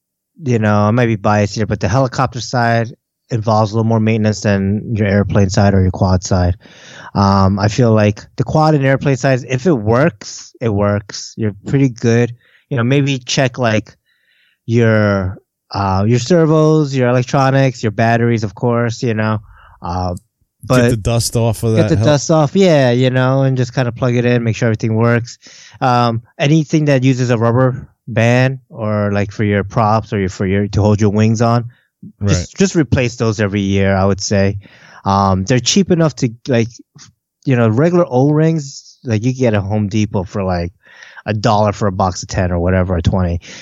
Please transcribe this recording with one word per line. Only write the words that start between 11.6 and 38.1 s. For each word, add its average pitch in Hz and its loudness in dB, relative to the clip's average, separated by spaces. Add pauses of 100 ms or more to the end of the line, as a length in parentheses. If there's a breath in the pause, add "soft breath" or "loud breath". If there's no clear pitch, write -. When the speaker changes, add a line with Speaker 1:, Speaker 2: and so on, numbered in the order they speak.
Speaker 1:
pretty 139 0
good. 117 0 (340 soft breath)
You 139 -6
know, 117 0
maybe 139 0
check, 127 -2
like, 110 -2 (680)
your, 107 2 (340)
uh, 98 -2
your 123 2
servos, 156 2
your 123 0
electronics, 135 0
your 107 -2
batteries, 117 0
of 98 -8
course, 120 -2
you 117 -2
know. 110 -2 (420 soft breath)
Uh, 90 -6 (500)
but 127 2
Speaker 2:
Get 120 2
the 117 -2
dust 117 -4
off 113 -2
of 113 0
Speaker 1:
get - 4
Speaker 2:
that - 0
Speaker 1:
the 160 0
Speaker 2:
hel- 107 0
Speaker 1:
dust 147 0
off, 156 2
yeah, 151 4
you 127 2
know, 131 2
and 131 0
just 123 -2
kinda 120 -2
plug 120 -2
it 120 0
in, 120 2
make 113 -2
sure 123 -2
everything 110 -2
works. 117 0 (440 loud breath)
Um, 120 2 (160)
anything 156 0
that 135 2
uses 127 2
a 117 2
rubber 123 0 (140)
band 123 2 (100)
or, 104 -2
like, 101 -2
for 113 -6
your 101 0
props 110 0
or 104 -2
your, 95 -2
for - -6
your, 98 0
to 104 -2
hold 104 2
your 107 2
wings 110 0
on, 120 0 (500 soft breath)
Speaker 2:
Right. 101 -2
Speaker 1:
just, 92 -2
just 185 0
replace 127 0
those 113 -2
every 101 0
year, 98 0
I 95 2
would 98 0
say. 98 0 (460 loud breath)
Um, 98 2
they're 127 0
cheap 185 0
enough 165 2
to, 127 -2 (180)
like, 117 0 (760)
you 135 0
know, 117 4
regular 170 2
O-rings, 147 -2